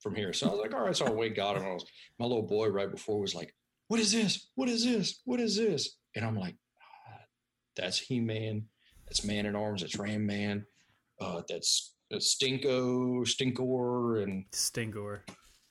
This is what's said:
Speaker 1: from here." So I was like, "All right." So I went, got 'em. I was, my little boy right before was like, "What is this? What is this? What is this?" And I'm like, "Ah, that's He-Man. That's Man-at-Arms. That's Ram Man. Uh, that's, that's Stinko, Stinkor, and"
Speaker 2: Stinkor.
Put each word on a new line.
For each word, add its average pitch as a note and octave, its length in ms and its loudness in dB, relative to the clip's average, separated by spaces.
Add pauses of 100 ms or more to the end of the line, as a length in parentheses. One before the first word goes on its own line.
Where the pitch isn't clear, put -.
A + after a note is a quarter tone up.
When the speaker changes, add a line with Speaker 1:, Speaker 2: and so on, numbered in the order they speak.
Speaker 1:
from G2 140 -4
here." F#2+ 180 -2
So - 160 0
I - 40 4
was G3+ 80 0
like, A3+ 140 -2
"All C4 100 0
right." F#3 120 2
So C#3+ 100 2
I A#2+ 40 4
went, A2 240 0
got G2+ 220 0
'em. F#2+ 100 -2
I F#2 60 -2
was, F2 120 -6 (340)
my A#2 80 -2
little A#2 180 2
boy G#2+ 240 2
right G2 220 0
before G#2 300 -2
was G2 140 -2
like, E2 200 -10 (340)
"What A3+ 120 4
is G#3 120 4
this? G#3+ 420 2
What B3+ 140 0
is A3+ 160 2
this? A3+ 400 2
What B3 160 0
is G#3 160 2
this?" G3+ 400 2 (180)
And A2 100 -2
I'm A2+ 140 0
like, F2+ 160 -4 (260)
"Ah, - 400 -20 (560)
that's F#2 220 -2
He-Man. A2 680 -2 (400)
That's - 180 -2
Man-at-Arms. G#2 580 -2
That's - 160 -6
Ram G#2 260 -2
Man. G#2 400 0 (560)
Uh, F2+ 280 -4
that's, - 460 -2 (160)
that's G2+ 240 0
Stinko, B2+ 920 2
Stinkor, B2 960 2
and" G2 300 -4
Speaker 2:
Stinkor. G#2 680 -4 (480)